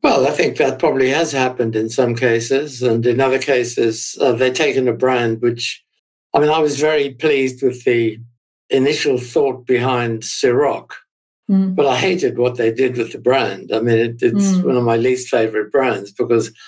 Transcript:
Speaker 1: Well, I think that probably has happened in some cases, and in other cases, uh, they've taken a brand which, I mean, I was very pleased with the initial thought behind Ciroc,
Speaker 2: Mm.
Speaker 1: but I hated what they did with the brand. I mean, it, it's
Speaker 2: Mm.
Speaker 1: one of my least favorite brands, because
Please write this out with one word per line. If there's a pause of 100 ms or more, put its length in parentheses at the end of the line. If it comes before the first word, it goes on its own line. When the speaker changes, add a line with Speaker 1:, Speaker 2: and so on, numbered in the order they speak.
Speaker 1:
Well,
I
think
that
probably
has
happened
in
some
cases,
and
in
other
cases,
uh,
they've
taken
a
brand
which, (520)
I
mean,
I
was
very
pleased
with
the (520)
initial
thought
behind
Ciroc, (580)
Speaker 2:
Mm.
Speaker 1:
but
I
hated
what
they
did
with
the
brand.
I
mean,
it,
it's
Speaker 2:
Mm.
Speaker 1:
one
of
my
least
favorite
brands,
because (160)